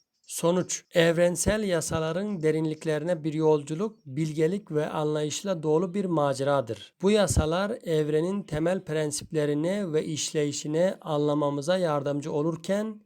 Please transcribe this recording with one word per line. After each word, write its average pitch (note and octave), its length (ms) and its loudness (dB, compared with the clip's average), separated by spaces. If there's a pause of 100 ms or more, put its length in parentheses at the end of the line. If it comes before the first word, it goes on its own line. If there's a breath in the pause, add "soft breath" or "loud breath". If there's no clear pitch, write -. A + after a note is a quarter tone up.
(220)
Sonuç, F3 640 -2 (100)
evrensel F3 680 4
yasaların E3 800 -2
derinliklerine D#3 840 0
bir D#3 80 -2
yolculuk, D#3 760 0
bilgelik D#3+ 640 -2
ve D3+ 160 0
anlayışla D3+ 760 -2
dolu E3 320 2
bir G3+ 100 -2
maceradır. C#3 1000 0
Bu G3 80 4
yasalar F#3+ 600 2 (140)
evrenin D#3 580 0
temel E3+ 420 -2
prensiplerini D#3 1080 -2
ve D#3 120 0
işleyişini D#3 960 -2
anlamamıza D3 800 0
yardımcı D3 540 -2
olurken F3+ 720 -2